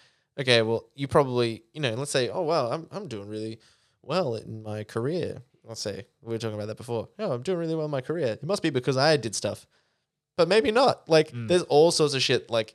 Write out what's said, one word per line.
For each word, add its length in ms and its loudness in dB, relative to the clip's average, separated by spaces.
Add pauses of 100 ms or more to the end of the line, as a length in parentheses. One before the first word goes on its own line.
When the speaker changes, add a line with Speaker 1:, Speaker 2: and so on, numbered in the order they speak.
(380)
Speaker 1:
okay, 240 6
well, 320 -2
you 140 -6
probably, 640 2
you 80 -12
know, 140 -2
let's 160 -6
say, 180 2
"Oh, 140 -4
wow, 280 0
I'm, 200 -6
I'm 180 -10
doing 200 -10
really 300 -8 (440)
well 320 -2
in 280 -10
my 220 -8
career." 580 -4 (200)
Let's 180 -14
say 260 -8 (140)
we 120 -10
were 60 -4
talking 180 -6
about 100 -8
that 100 -10
before. 320 -8 (100)
"Oh, 140 -4
I'm 100 -6
doing 160 -2
really 160 -2
well 120 -4
in 40 -6
my 120 -2
career. 260 -4
It 160 -4
must 180 -6
be 80 0
because 260 -2
I 200 4
did 180 -4
stuff." 320 -6 (680)
But 120 2
maybe 240 4
not. 360 2
Like, 240 6
Speaker 2:
Mm. 160 -8
Speaker 1:
there's 140 4
all 280 6
sorts 240 2
of 80 0
shit. 280 0
Like, 240 0